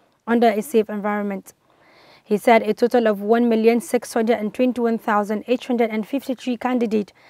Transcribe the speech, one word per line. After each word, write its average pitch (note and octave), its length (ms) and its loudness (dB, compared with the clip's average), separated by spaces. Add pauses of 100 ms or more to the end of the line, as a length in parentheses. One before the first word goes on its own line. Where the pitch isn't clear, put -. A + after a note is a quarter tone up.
(260)
under A#3 220 4
a G#3 140 0
safe G#3+ 260 0
environment. G#3 640 -6 (680)
He G#3 160 -2
said A3+ 240 4
a G#3 120 -2
total A#3 320 2
of G#3 140 0
one A#3 280 2
million A3+ 320 4
six - 320 -4
hundred A3+ 280 0
and G#3+ 120 -4
twenty-one A#3 460 0
thousand G#3 480 -2
eight B3 160 -2
hundred A#3 280 0
and A3 140 -4
fifty-three B3+ 520 -6
candidates A3+ 560 -2 (180)